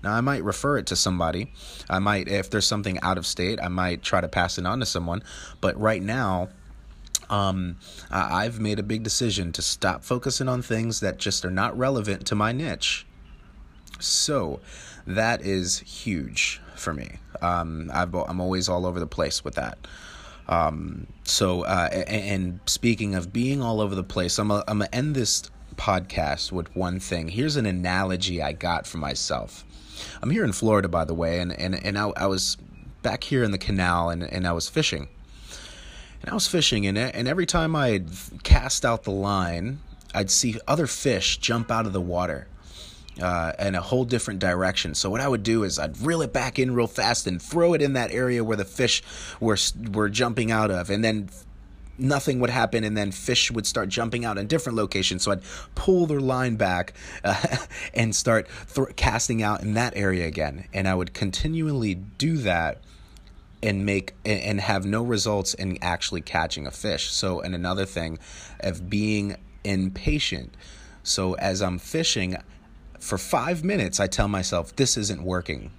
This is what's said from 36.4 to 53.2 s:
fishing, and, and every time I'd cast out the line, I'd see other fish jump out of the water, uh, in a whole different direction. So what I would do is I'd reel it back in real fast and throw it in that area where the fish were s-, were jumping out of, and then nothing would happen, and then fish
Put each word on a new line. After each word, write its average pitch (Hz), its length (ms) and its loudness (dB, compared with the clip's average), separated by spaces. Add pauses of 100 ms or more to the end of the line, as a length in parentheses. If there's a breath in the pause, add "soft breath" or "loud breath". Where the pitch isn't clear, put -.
fishing, 120 400 4
and, 98 120 2
and 123 300 -2
every 170 180 0
time 165 280 2
I'd 110 340 2 (340)
cast - 420 6
out 117 200 2
the 107 60 -2
line, 98 680 0 (340)
I'd 101 160 2
see 113 280 2 (100)
other 151 180 4
fish - 520 0
jump 113 320 0
out 113 160 2
of 98 60 -4
the 95 80 0
water, 87 480 -2 (720 loud breath)
uh, 87 380 0
in 98 160 0
a 87 60 2
whole 127 240 2
different 113 360 -2
direction. 92 540 2
So 95 160 0
what 110 100 0
I 139 80 0
would 120 140 2
do 110 220 4
is 78 140 -2
I'd 76 220 -4
reel 160 220 0
it 127 100 -2
back 127 260 -2
in 127 160 4
real 120 120 4
fast 113 400 2
and 90 160 -2
throw 170 320 4
it 139 80 4
in 139 120 4
that 120 180 0
area 123 300 2
where 110 140 2
the 104 80 0
fish - 380 2 (380 loud breath)
were 110 140 4
s-, - 200 2 (180)
were 104 160 4
jumping 113 420 2
out 107 200 4
of, 90 180 0
and 101 160 2
then 107 240 2 (680)
nothing 131 420 2
would 120 100 4
happen, 117 340 2
and 107 120 0
then 101 160 0
fish - 380 2